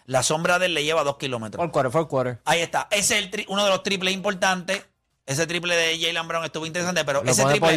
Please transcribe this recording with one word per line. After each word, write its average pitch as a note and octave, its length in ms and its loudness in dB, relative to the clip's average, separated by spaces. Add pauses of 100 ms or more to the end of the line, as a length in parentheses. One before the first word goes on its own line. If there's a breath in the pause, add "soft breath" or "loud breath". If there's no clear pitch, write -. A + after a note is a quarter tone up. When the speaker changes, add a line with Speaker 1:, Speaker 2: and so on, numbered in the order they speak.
Speaker 1:
La B2+ 180 0
sombra E3+ 360 2
de F#3 80 0
él F3 80 0
le D3 100 -2
lleva D#3 200 2
dos C#3+ 120 -2
kilómetros. A2+ 460 -6
Speaker 2:
Fourth E3 100 -2
quarter, C3 180 2
fourth D#3 180 0
quarter. B2 360 -2
Speaker 1:
Ahí E3 160 2
está. C#3+ 300 -2
Ese G#3 280 2
es G3+ 60 0
el F#3 60 -12
tri-, G#3 180 -6
uno G3+ 160 0
de G3+ 60 4
los F#3 120 2
triples F#3+ 300 -2
importantes. F#3+ 720 -2 (400)
Ese C#3+ 220 -2
triple F3 280 -2
de E3 240 2
Jaylen E3 300 -2
Brown E3 160 -2
estuvo D#3 220 -6
interesante, E3+ 400 -2
pero C#3 180 0
Speaker 2:
Lo B2 60 0
Speaker 1:
ese B2+ 100 2
Speaker 2:
pone C#3 140 4
Speaker 1:
triple, E3 220 4